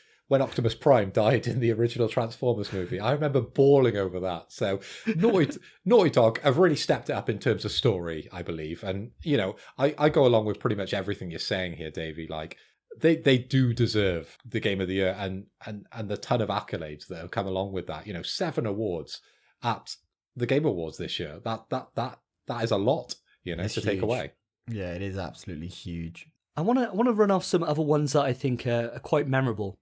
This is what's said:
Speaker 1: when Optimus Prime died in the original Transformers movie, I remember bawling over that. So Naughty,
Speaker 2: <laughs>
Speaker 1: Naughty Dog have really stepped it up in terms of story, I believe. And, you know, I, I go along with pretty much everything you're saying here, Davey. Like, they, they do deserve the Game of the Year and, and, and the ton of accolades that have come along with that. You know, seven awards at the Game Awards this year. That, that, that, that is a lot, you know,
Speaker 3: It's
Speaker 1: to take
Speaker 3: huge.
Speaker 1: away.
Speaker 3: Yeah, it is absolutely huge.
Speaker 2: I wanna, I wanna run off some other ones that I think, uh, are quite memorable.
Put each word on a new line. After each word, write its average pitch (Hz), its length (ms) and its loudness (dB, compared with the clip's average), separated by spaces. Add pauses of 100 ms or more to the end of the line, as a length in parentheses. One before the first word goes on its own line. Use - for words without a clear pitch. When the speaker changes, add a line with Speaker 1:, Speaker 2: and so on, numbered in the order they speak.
(280)
Speaker 1:
when 135 140 4
Optimus 123 340 0
Prime 113 360 4
died 113 360 2
in 113 120 -2
the 117 120 2
original 117 380 0
Transformers 113 640 -2
movie, 92 260 -4
I 110 140 0
remember 139 280 0
bawling 135 560 6
over 92 240 -2
that. 87 300 -6
So 98 280 -2 (360)
Naughty, 180 420 2 (140)
Speaker 2:
<laughs> - 140 -16
Speaker 1:
Naughty 226 240 6
Dog 117 320 4
have 135 160 4
really 170 180 6
stepped - 340 -2
it 143 40 -2
up 107 160 -4
in 101 100 -2
terms 107 240 0
of 107 80 -6
story, 85 600 -2
I 90 100 -10
believe. 80 420 -8
And, 101 280 -6 (120)
you 143 140 2
know, 98 180 -2 (220)
I, 143 200 2
I 151 120 4
go 147 160 6
along 113 200 6
with 104 140 -2
pretty 117 160 0
much 98 180 -4
everything 95 380 -4
you're 82 80 -8
saying 92 340 -4
here, 78 180 -10
Davey. 80 360 -8
Like, 80 300 -10 (420)
they, 165 160 4
they 139 220 4
do 127 360 2
deserve 104 720 0
the 113 140 -6
Game 98 220 0
of 92 60 -2
the 92 80 -2
Year 95 220 0
and, 98 280 -6 (200)
and, 104 260 -12
and 110 180 -8
the 104 80 -4
ton 120 240 0
of 101 80 -2
accolades 82 580 -6
that 90 120 -10
have 85 120 -12
come 101 160 -4
along 95 240 -2
with 92 160 -6
that. 78 200 -10
You 107 60 -8
know, 87 100 -8
seven 151 420 -4
awards 98 560 -6 (420)
at - 320 -6 (400)
the 120 120 -4
Game 147 180 2
Awards 85 320 -4
this 82 220 -8
year. 80 260 -10
That, 113 240 -8
that, 127 260 -8
that, 123 240 -6 (280)
that 117 160 -6
is 117 80 0
a - 60 4
lot, 117 380 -2 (280)
you 87 120 -6
know, 82 80 -4
Speaker 3:
It's 107 120 -4
Speaker 1:
to 107 60 -4
take 101 180 0
Speaker 3:
huge. 98 40 -2
Speaker 1:
away. 107 280 -2 (380)
Speaker 3:
Yeah, 98 240 -6
it 90 80 -8
is 98 160 -6
absolutely 85 500 -10
huge. 85 600 -10 (280)
Speaker 2:
I 151 60 -4
wanna, 247 240 2
I - 80 -6
wanna 233 200 2
run 208 160 4
off 185 160 2
some 175 160 2
other 156 220 0
ones 147 300 2
that 147 120 4
I 131 80 2
think, 123 320 -2
uh, 117 280 0
are 127 60 -12
quite 147 280 0
memorable. 117 540 0